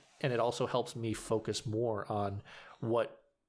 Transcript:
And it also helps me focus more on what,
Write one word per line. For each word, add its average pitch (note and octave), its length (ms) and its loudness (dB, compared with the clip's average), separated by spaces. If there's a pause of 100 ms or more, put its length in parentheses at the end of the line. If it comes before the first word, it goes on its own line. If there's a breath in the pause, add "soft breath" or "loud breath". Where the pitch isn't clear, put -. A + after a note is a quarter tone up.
(220)
And C#3 100 2
it A#2 80 2
also A#2+ 260 2
helps A#2+ 300 0
me A2+ 180 0
focus A2 520 0
more G#2+ 440 0
on G2+ 320 -2 (380 loud breath)
what, A2+ 400 0 (300)